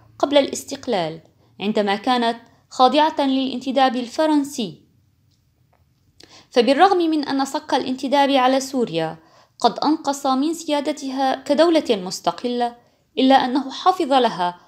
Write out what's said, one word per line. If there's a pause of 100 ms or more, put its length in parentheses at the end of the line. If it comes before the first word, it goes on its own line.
(200)
قبل
الاستقلال، (380)
عندما
كانت (300)
خاضعة
للانتداب
الفرنسي. (1700)
فبالرغم
من
أن
صك
الانتداب
على
سوريا (420)
قد
أنقص
من
سيادتها
كدولة
مستقلة، (420)
إلا
أنه
حفظ
لها